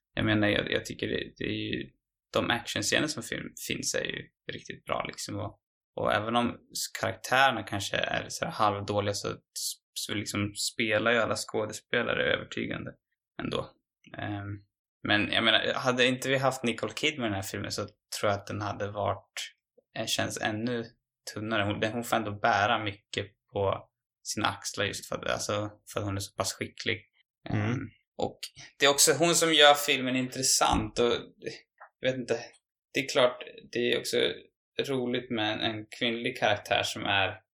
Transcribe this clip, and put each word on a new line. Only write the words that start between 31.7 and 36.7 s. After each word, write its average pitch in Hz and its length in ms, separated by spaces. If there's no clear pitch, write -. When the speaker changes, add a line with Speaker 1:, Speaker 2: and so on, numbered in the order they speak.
Speaker 1:
Jag 127 120
vet 131 80
inte, 117 200
det 139 60
är 135 100
klart, - 340
det 120 80
är - 60
också - 180
roligt 123 440
med 107 220
en, 110 60
en 110 260
kvinnlig 120 400
karaktär - 440